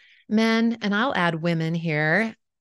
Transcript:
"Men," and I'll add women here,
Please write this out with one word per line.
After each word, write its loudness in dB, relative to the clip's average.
"Men," 2
and 0
I'll 0
add 0
women -2
here, 0